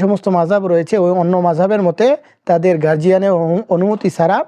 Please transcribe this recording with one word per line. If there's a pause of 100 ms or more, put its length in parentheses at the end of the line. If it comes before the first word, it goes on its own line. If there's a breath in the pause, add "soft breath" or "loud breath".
সমস্ত (120)
মাযহাব (100)
রয়েছে,
ওই (100)
অন্য (140)
মাযহাবের
মতে (440 soft breath)
তাদের (120)
গার্জিয়ানের (100)
অনু-, (100)
অনুমতি
ছাড়া (100)